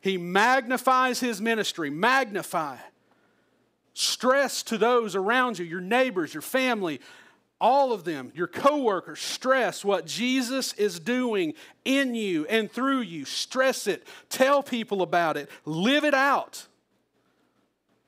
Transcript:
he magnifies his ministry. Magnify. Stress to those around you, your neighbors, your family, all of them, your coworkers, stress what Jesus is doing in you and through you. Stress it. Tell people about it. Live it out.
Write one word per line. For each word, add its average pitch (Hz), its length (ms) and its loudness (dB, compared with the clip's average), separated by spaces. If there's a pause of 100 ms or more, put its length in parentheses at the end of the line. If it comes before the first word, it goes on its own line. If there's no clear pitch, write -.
he 190 160 -2
magnifies 247 1040 2
his 233 200 -4
ministry. 208 500 -2
Magnify. 180 880 0 (1160)
Stress - 680 2
to 226 160 -4
those 226 360 2
around 226 440 0
you, 175 80 -6
your 170 160 -8
neighbors, 196 500 0
your 151 80 -8
family, 214 580 -2 (600)
all 254 320 4
of 185 120 -4
them, 143 300 -8
your 170 140 -4
coworkers, 220 720 0
stress 247 640 0
what 185 220 0
Jesus 247 680 -2
is 196 260 -2
doing 214 540 -2 (320)
in 262 300 0
you 185 320 -2
and 214 260 -2
through 262 300 0
you. 165 240 -8
Stress - 600 -2
it. 180 180 -4 (260)
Tell 269 320 4
people 214 400 -4
about 165 340 0
it. 143 140 -8 (160)
Live 214 380 2
it 294 100 4
out. 262 520 0 (1400)